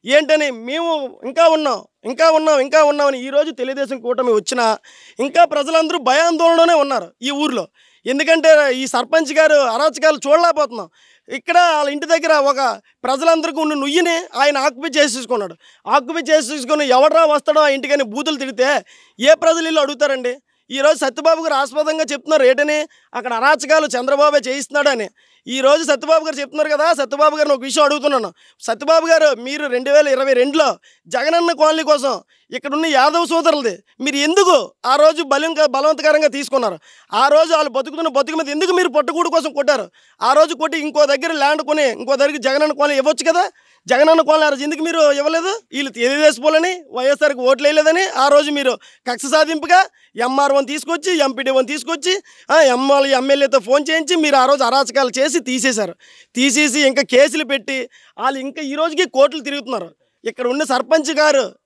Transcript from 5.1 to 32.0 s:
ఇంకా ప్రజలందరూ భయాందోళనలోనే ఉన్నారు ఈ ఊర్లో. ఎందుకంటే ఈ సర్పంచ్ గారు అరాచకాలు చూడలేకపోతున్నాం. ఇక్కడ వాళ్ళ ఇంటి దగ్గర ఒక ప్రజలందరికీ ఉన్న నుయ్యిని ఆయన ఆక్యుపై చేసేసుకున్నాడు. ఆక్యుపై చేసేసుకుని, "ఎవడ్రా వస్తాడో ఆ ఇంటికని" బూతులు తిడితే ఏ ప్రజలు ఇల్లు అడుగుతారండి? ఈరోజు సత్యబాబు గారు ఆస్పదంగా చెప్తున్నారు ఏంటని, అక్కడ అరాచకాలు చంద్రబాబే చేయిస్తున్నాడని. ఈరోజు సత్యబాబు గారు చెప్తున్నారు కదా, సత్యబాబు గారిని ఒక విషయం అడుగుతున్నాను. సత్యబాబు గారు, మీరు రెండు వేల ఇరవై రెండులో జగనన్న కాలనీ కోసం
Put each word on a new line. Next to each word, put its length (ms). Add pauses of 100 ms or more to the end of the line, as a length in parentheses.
ఇంకా 260
ప్రజలందరూ 520
భయాందోళనలోనే 760
ఉన్నారు 380 (100)
ఈ 100
ఊర్లో. 360 (380)
ఎందుకంటే 680
ఈ 140
సర్పంచ్ 460
గారు 200
అరాచకాలు 760
చూడలేకపోతున్నాం. 600 (400)
ఇక్కడ 280
వాళ్ళ 320
ఇంటి 160
దగ్గర 280
ఒక 480 (220)
ప్రజలందరికీ 580
ఉన్న 120
నుయ్యిని 680
ఆయన 180
ఆక్యుపై 320
చేసేసుకున్నాడు. 680 (320)
ఆక్యుపై 340
చేసేసుకుని, 680
"ఎవడ్రా 380
వస్తాడో 360
ఆ 60
ఇంటికని" 360
బూతులు 340
తిడితే 480 (340)
ఏ 140
ప్రజలు 340
ఇల్లు 140
అడుగుతారండి? 540 (360)
ఈరోజు 260
సత్యబాబు 440
గారు 120
ఆస్పదంగా 580
చెప్తున్నారు 320
ఏంటని, 440 (260)
అక్కడ 200
అరాచకాలు 520
చంద్రబాబే 640
చేయిస్తున్నాడని. 640 (380)
ఈరోజు 360
సత్యబాబు 420
గారు 100
చెప్తున్నారు 340
కదా, 240
సత్యబాబు 440
గారిని 160
ఒక 80
విషయం 220
అడుగుతున్నాను. 500 (260)
సత్యబాబు 480
గారు, 340
మీరు 240
రెండు 240
వేల 180
ఇరవై 260
రెండులో 440 (300)
జగనన్న 440
కాలనీ 320
కోసం 380 (300)